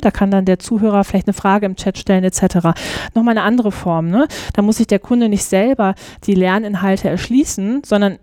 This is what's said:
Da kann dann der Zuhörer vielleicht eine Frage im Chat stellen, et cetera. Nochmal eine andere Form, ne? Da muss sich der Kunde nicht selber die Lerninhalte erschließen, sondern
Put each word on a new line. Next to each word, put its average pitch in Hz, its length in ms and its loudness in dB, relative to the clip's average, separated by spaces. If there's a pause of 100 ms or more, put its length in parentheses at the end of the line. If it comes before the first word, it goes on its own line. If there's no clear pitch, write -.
Da 214 80 2
kann 196 200 0
dann 196 140 2
der 185 140 2
Zuhörer 208 460 0
vielleicht 190 240 -2
eine 202 40 2
Frage 202 320 0
im 190 120 -4
Chat - 200 -4
stellen, 185 280 0
et 185 100 0
cetera. 170 400 2 (400)
Nochmal 226 240 2
eine 190 80 0
andere 214 260 2
Form, 165 380 -2
ne? 262 180 2 (240)
Da - 80 0
muss 208 160 2
sich 226 100 0
der 202 120 2
Kunde 240 320 0
nicht 202 140 -2
selber 202 500 0 (300)
die 202 100 2
Lerninhalte 190 720 0
erschließen, 233 800 -2
sondern 202 360 0